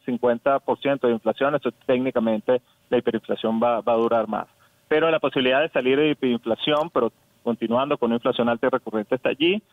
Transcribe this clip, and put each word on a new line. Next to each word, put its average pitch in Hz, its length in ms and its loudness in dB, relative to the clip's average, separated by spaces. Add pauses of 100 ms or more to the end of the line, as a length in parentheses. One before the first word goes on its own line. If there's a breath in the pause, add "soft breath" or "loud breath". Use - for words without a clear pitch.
cincuenta 123 540 0
por - 200 -2
ciento 139 280 -2
de 120 60 2
inflación, 135 420 -2
eso 131 160 -2 (140)
técnicamente 123 760 0 (280 soft breath)
la 123 80 2
hiperinflación 110 640 -2
va, 120 160 0
va 117 140 0
a 117 40 2
durar 113 300 2
más. 101 200 -6 (400 soft breath)
Pero 156 220 2
la 160 100 0
posibilidad 131 420 0
de 160 80 0
salir 131 280 0
de 151 140 2
hiperinflación, 139 800 -2
pero 117 200 0 (320)
continuando 120 540 -2
con 120 100 -2
una 117 100 0
inflación 120 300 0
alta 117 200 0
y - 20 4
recurrente, 110 460 -2
está 127 140 -2
allí. 175 320 0 (120 soft breath)